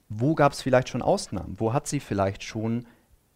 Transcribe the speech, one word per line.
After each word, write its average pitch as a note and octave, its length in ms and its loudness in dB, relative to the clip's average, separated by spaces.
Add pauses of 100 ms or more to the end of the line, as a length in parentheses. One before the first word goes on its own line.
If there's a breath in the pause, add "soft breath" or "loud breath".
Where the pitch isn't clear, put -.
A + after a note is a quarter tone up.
Wo A#2+ 260 0
gab's D3 260 4
vielleicht B2+ 280 4
schon B2 120 -4
Ausnahmen? F#2 580 -2
Wo A2 140 2
hat D3 140 -2
sie C#3+ 140 -2
vielleicht G2 420 -2
schon A2+ 420 -4 (500 soft breath)